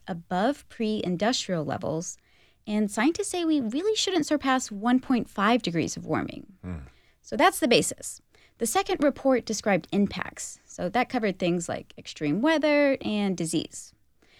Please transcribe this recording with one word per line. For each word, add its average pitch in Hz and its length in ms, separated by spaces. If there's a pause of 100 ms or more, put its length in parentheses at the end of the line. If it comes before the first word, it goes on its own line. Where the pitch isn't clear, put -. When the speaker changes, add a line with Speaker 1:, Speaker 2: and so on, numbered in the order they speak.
Speaker 1:
above 185 640
pre-industrial 202 960
levels, 160 500 (500)
and 214 240
scientists 311 380
say 349 160
we 311 160
really 285 340
shouldn't 370 320
surpass 262 460
one 233 300
point - 280
five 202 320
degrees 165 360
of 170 80
warming. 143 400 (180)
Speaker 2:
Hmm. 90 140 (440)
Speaker 1:
So - 140
that's 320 240
the 311 80
basis. - 540 (380)
The 233 60
second 370 380
report 262 420
described 202 460
impacts. - 720
So - 240
that 247 200
covered 214 280
things 175 300
like - 300
extreme 151 440
weather 294 600
and 202 340
disease. - 580 (460)